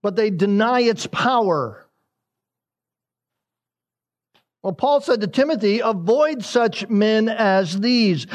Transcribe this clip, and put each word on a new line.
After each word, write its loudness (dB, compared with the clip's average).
but -2
they 0
deny 2
its 0
power. -2
Well, -4
Paul 2
said -2
to -4
Timothy, 0
"Avoid 0
such -2
men 2
as 0
these. 2